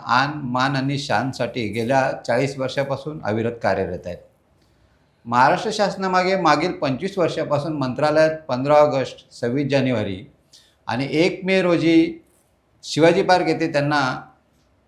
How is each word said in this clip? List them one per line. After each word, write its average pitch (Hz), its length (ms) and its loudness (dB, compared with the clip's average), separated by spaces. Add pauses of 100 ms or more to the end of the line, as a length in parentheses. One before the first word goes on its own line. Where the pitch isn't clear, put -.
आन, 131 280 2
मान 135 420 -2
आणि 135 220 -2
शानसाठी 123 720 -2
गेल्या 117 440 0 (140)
चाळीस 139 320 -2
वर्षापासून 139 640 -6
अविरत 110 280 -2 (100)
कार्यरत 95 440 -2
आहेत. 87 120 -10 (1040)
महाराष्ट्र 127 480 2
शासनामागे 185 640 0
मागील 165 360 2
पंचवीस 160 460 -4
वर्षापासून 147 540 -2
मंत्रालयात 151 640 2 (120)
पंधरा 135 260 0
ऑगस्ट, 135 580 2
सव्वीस 127 380 -4
जानेवारी 120 600 -2 (560)
आणि 131 240 -4
एक 165 340 0
मे 190 180 2
रोजी 165 600 2 (580)
शिवाजी 165 400 2
पार्क 170 260 4
येथे 160 240 -2
त्यांना 143 500 0 (640)